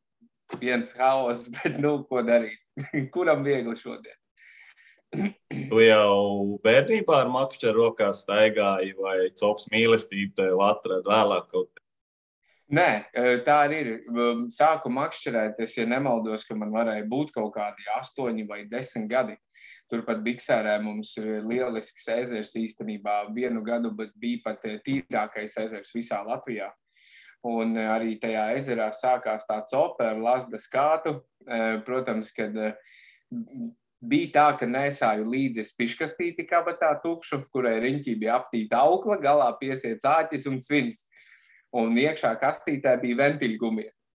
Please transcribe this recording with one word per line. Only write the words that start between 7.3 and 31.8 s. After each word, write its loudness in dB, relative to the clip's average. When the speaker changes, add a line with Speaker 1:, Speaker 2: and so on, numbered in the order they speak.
Speaker 2:
makšķeru 2
rokā 2
staigāji, 2
vai -2
cops 0
mīlestību 2
tev 2
atrada 2
vēlāk 2
kaut -2
kā? -20
Speaker 1:
Nē, 4
tā 4
arī 2
ir. -4
Sāku 2
makšķerēt, -2
es, -6
ja 0
nemaldos, -2
ka -8
man -6
varēja -2
būt -4
kaut -4
kādi -8
astoņi -6
vai -10
desmit -8
gadi. 0
Turpat -4
Biksērē 0
mums -8
lielisks -6
ezers -4
īstenībā -4
vienu -4
gadu, -2
bet -10
bija -4
pat, -8
tīrākais -6
ezers -8
visā -6
Latvijā. -8
Un, -2
arī -2
tajā -2
ezerā -2
sākās -2
tā -4
cope 0
ar -2
lazdas -2
kātu. 0
Protams, -4